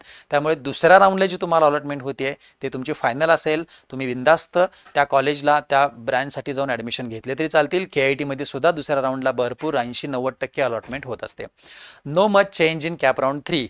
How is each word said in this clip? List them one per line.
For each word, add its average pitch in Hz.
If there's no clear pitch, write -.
त्यामुळे 151
दुसऱ्या 151
राऊंडला 190
जी 185
तुम्हाला 165
अलॉटमेंट 143
होतीये, 135
ते 135
तुमची 131
फायनल 139
असेल. 156
तुम्ही 131
बिंदास्त 127
त्या 147
कॉलेजला, 143
त्या 143
ब्रँचसाठी 131
जाऊन 139
ॲडमिशन 120
घेतले 113
तरी 156
चालतील. 160
केआयटीमध्ये 139
सुद्धा 139
दुसऱ्या 147
राऊंडला 131
भरपूर 123
ऐंशी 123
नव्वद 131
टक्के 135
अलॉटमेंट 117
होत 120
असते. -
No 160
much 196
change 160
in 165
cap 135
round 135
three. 143